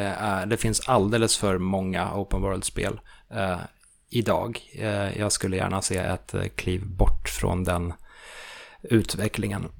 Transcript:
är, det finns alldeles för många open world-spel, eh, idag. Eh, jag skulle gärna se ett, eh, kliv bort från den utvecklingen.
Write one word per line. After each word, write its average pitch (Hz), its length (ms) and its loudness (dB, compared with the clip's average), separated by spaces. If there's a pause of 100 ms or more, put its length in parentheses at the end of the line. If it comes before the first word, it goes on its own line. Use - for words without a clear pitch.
(200)
är, 98 260 0
det 110 120 0
finns - 320 0
alldeles 113 480 4
för 95 200 2
många 92 580 0
open 98 260 0
world-spel, 95 580 -2 (300)
eh, 95 300 -2 (500)
idag. 110 520 0 (120)
Eh, 101 460 -2
jag 104 120 0
skulle 92 260 -2
gärna 92 240 0
se - 160 -2
ett, 90 360 -4
eh, 95 140 -2
kliv 92 400 -4
bort - 420 4
från 92 340 0
den 87 300 0 (880)
utvecklingen. 104 960 0